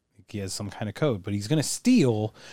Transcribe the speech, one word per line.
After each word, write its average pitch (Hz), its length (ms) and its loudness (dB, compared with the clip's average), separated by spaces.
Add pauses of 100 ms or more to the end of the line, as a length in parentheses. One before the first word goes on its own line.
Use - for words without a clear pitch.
(280)
he 107 100 -8
has 95 160 -6
some 101 160 -8
kind 107 180 -8
of 98 60 -8
code, 117 280 -2
but 101 120 -4
he's 101 140 -4
gonna 151 140 2
steal, 123 720 2 (180)